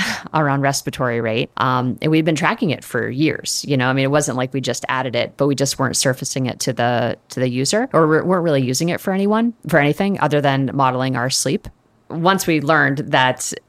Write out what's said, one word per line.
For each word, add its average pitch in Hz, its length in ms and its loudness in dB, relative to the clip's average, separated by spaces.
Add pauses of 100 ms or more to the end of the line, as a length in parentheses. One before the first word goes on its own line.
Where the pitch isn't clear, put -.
(180)
<laughs> - 160 -14
around 143 280 2
respiratory 135 600 -2
rate. 117 360 -2
Um, 127 440 0
and 156 80 0
we'd 156 160 4
been 165 100 2
tracking 175 360 0
it - 120 -4
for 110 240 -4
years, - 600 -2
you 139 100 0
know, 127 100 2
I 131 60 0
mean, 135 100 2
it 135 60 2
wasn't 139 280 2
like 127 160 -2
we 135 60 -2
just 123 300 -4
added 131 260 -2
it, 117 220 -4
but 139 80 2
we 143 80 2
just 135 240 -2
weren't 131 180 -2
surfacing 131 520 -2
it - 140 -6
to 131 120 -2
the, 120 420 0 (140)
to - 100 -8
the 127 80 0
user, 143 460 0
or 165 140 4
we 156 140 4
weren't 180 220 0
really 143 200 2
using 127 260 -2
it 160 100 -2
for 196 140 -4
anyone, 214 400 0 (160)
for 165 80 4
anything 151 420 2
other 147 220 2
than 135 320 0
modeling 131 420 0
our 123 140 -2
sleep. 143 380 -2 (420)
Once 180 380 0
we 160 120 2
learned 143 400 2
that, 131 540 0 (160)